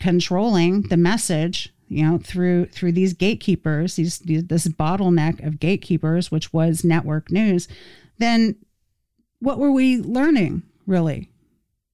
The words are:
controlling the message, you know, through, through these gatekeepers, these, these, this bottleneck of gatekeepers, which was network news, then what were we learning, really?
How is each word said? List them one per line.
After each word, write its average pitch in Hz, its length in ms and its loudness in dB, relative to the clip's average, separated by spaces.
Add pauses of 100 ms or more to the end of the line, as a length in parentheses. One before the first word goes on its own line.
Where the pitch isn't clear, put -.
controlling 185 840 2
the 180 160 0
message, 175 760 0 (160)
you 156 160 -2
know, 165 140 2
through, 180 480 0
through - 260 -4
these 185 220 2
gatekeepers, 175 800 -2
these, 170 220 -2
these, 160 260 -2
this 170 240 -2
bottleneck 165 800 0
of 151 140 -6
gatekeepers, 170 680 -2
which 160 220 -4
was 165 320 0
network 156 460 0
news, 190 380 0 (500)
then 226 380 2 (840)
what 247 200 -2
were 277 140 2
we 262 240 4
learning, 240 640 0 (240)
really? 165 440 -2 (640)